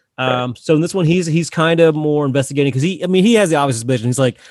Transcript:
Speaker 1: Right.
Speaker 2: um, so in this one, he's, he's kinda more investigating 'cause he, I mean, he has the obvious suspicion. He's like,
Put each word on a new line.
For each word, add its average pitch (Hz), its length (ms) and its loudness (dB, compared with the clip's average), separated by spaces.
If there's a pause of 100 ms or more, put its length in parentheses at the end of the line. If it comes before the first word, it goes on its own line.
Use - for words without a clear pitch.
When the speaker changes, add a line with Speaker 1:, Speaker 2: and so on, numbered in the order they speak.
(180)
Speaker 1:
Right. 131 140 -2
Speaker 2:
um, 123 240 -4
so - 180 -2
in 151 80 2
this 175 140 -4
one, 185 100 0
he's, 170 220 0
he's 165 240 -2
kinda 165 420 2
more 151 320 -2
investigating 139 480 -2
'cause 131 80 -2
he, 175 220 -2
I 180 40 -4
mean, 185 160 2
he 233 120 4
has 202 160 2
the 160 60 2
obvious 143 200 0
suspicion. 117 300 -4
He's 123 100 -2
like, 127 220 0 (120)